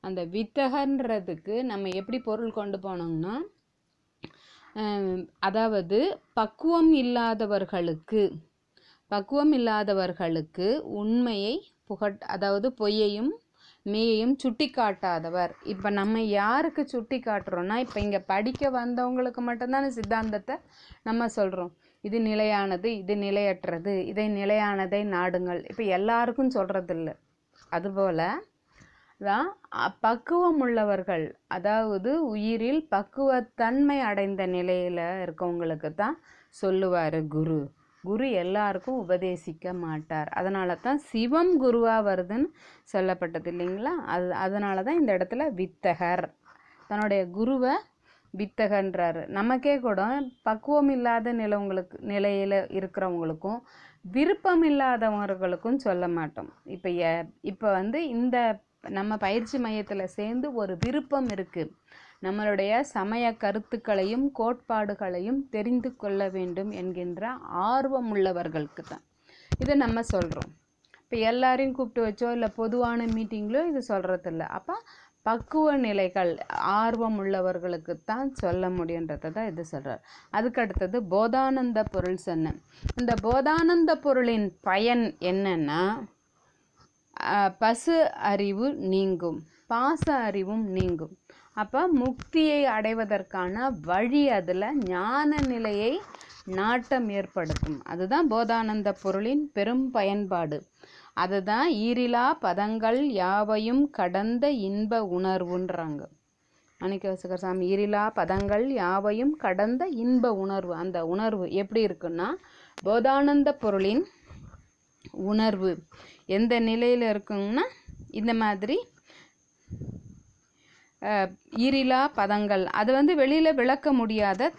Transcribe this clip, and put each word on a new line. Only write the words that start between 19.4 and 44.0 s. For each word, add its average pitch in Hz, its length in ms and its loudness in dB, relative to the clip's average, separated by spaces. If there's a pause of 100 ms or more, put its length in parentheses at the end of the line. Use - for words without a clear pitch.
மட்டும்தானே 247 420 0
சித்தாந்தத்தை 220 680 -2 (460)
நம்ம 233 240 0
சொல்றோம். 185 460 -2 (280)
இது 214 200 -2
நிலையானது, 214 760 0
இது 196 200 -2
நிலையற்றது, 196 880 0
இதை 208 220 -2
நிலையானதை 202 760 0
நாடுங்கள். 180 680 -2
இப்ப 226 120 -6
எல்லாருக்கும் 233 720 2
சொல்றதில்ல. 180 600 -2 (540)
அதுபோல 190 720 -2 (800)
தான், 240 380 0 (160)
அ, - 140 0 (120)
பக்குவம் 320 600 2
உள்ளவர்கள், 202 840 0
அதாவது 214 800 0
உயிரில் 226 640 -2
பக்குவத்தன்மை 262 1120 0
அடைந்த 196 460 0
நிலையில 180 540 0 (220)
இருக்கவங்களுக்கு 165 720 -4
தான் 220 220 -2 (460)
சொல்லுவாரு 180 680 2
குரு. 156 300 0 (460)
குரு 220 260 -2
எல்லாருக்கும் 196 800 -2
உபதேசிக்க 180 680 -4
மாட்டார். 156 540 -6
அதனால 185 460 -2
தான் 262 240 -2
சிவம் 285 540 0 (100)
குருவா 233 400 4
வருதுன்னு 202 460 0 (440)
சொல்லப்பட்டது 180 600 0
இல்லைங்களா? 185 400 -4 (140)